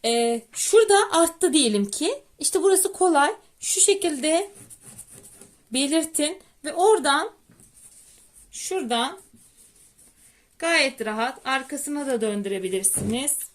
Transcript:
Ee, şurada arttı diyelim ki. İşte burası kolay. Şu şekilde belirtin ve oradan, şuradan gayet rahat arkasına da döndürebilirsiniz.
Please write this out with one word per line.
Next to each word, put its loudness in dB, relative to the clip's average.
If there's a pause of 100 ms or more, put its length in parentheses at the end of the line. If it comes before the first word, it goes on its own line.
Ee, 0 (100)
şurada 4 (140)
arttı 2
diyelim 2
ki. -4 (160)
İşte -2
burası 2
kolay. 2 (240)
Şu -2
şekilde 0 (1200)
belirtin -2 (240)
ve -8
oradan, 2 (1200)
şuradan -4 (1400)
gayet 0
rahat -6
arkasına -4
da -2
döndürebilirsiniz. -4 (160)